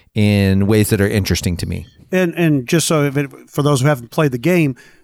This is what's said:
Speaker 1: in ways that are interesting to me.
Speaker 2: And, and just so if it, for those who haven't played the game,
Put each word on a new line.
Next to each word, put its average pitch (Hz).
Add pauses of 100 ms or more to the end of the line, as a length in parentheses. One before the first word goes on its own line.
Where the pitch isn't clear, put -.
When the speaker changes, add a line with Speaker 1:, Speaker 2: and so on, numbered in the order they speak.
(140)
Speaker 1:
in 101
ways 107
that 101
are 101
interesting 92
to -
me. 87 (240)
Speaker 2:
And, 185
and 151
just 165
so 151
if 139
it, 135
for 147
those 143
who 139
haven't 123
played 151
the 123
game, 151 (280)